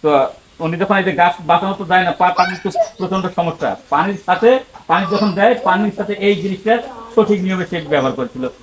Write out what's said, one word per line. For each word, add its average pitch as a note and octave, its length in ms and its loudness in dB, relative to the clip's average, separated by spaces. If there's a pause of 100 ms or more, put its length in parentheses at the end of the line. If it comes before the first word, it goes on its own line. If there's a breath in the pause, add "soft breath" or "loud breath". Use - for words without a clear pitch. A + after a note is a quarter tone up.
তো D#3 80 2 (540)
উনি E3 180 -2
যখন G3 180 2
এই F3+ 80 -2
যে F#3+ 120 -2
গাছ F3 140 4 (160)
বাঁচানো F#3+ 300 2
তো G3 100 -6
যায় F#3 160 4
না, E3+ 140 0
পা-, F3+ 180 2
পানির F3+ 260 0
তো G3+ 40 -2 (300)
প্রচন্ড F#3+ 260 -2 (140)
সমস্যা, D#3+ 320 -2 (220)
পানির F#3 340 0
সাথে, F#3 240 4 (400)
পানি F3+ 220 2
যখন G#3 160 2 (100)
দেয়, A3+ 160 6 (120)
পানির G3+ 320 0
সাথে G3+ 140 -4 (140)
এই G3+ 160 4
জিনিসটা G3+ 320 0 (400)
সঠিক G#3 320 4
নিয়মে F#3 240 -2
সে F3+ 60 -4 (160)
ব্যবহার C3 260 0
করেছিল। B2+ 260 -6 (180)